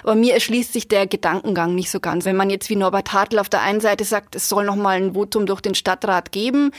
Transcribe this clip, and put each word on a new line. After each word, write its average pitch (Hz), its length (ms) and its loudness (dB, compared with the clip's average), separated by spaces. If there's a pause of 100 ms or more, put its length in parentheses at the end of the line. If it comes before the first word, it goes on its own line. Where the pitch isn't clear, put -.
Aber 220 100 4
mir 233 200 4
erschließt 233 380 0
sich 226 140 -4
der 196 220 2
Gedankengang 180 640 0
nicht 180 160 -2
so 196 80 -4
ganz. 175 260 -4
Wenn 190 120 0
man 196 120 2
jetzt 196 220 -4
wie 214 60 0
Norbert 196 360 0
Hartl 208 280 2
auf 196 80 -2
der - 120 0
einen 196 200 0
Seite 208 240 0
sagt, 202 320 -4
es - 120 -4
soll 202 160 0
nochmal 202 340 0
ein 190 160 -2
Votum 202 320 -2
durch 190 140 -2
den 196 140 -2
Stadtrat 190 560 -2
geben, 262 480 0